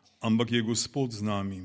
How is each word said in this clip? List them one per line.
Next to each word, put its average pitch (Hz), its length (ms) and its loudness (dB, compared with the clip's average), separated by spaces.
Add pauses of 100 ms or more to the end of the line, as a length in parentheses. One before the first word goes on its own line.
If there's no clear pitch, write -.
(220)
ampak 117 300 2
je 120 100 4
Gospod 117 500 -2
z 104 100 -8
nami. 98 420 -2